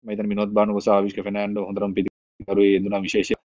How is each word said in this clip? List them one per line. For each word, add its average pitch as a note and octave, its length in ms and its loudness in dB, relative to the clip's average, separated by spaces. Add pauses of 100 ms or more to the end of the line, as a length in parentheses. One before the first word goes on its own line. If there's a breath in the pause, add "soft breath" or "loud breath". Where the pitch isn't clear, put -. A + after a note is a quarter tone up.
මං A2 80 -14
හිතන්නේ G#2 200 -4
මිනෝද් G#2 240 -2
බානුක G#2 260 2
සහ - 60 0
ආවිෂ්ක G2+ 380 2
ෆෙර්නැන්ඩෝ G#2 420 -4
හොඳටම G2 280 -4
පිටිකරුවේ G2 760 0
යෙදුණා G2 320 0
විශේෂයෙන්. G#2 380 -2